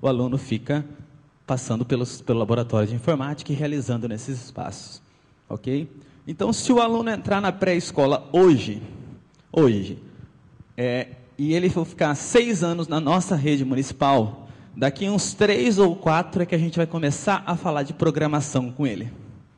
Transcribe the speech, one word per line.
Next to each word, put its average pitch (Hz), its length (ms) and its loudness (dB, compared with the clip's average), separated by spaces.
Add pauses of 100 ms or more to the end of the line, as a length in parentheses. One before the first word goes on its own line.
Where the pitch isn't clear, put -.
o 135 60 2
aluno 127 280 0
fica 143 480 -4 (600)
passando 123 380 -4
pelos, 120 360 -4
pelo 117 200 0
laboratório 113 480 0
de 113 80 -6
informática 147 560 -4
e - 20 -2
realizando 131 540 -4
nesses 117 380 -10
espaços. - 540 -14 (480)
Ok? 135 400 -6 (380)
Então, - 280 -2
se - 180 2
o 240 80 10
aluno 226 300 2
entrar 202 280 0
na 202 140 0
pré-escola 170 800 0
hoje, 156 500 6 (680)
hoje, 107 460 2 (760)
é, 123 340 -2 (280)
e 147 160 0
ele 180 160 2
for 165 160 0
ficar 156 300 0
seis 233 500 2
anos 170 240 -2
na 156 100 -2
nossa 170 380 0
rede 143 260 0
municipal, 135 840 0 (260)
daqui 139 320 -2
uns 202 280 -2
três 208 440 2
ou 185 160 6
quatro 170 480 0
é 170 40 -2
que 175 80 -4
a 165 40 2
gente 165 200 0
vai 165 80 2
começar 165 580 -2
a 175 120 -2
falar 156 260 -2
de 143 100 -6
programação 147 800 0
com 143 140 -2
ele. 110 260 -4 (460)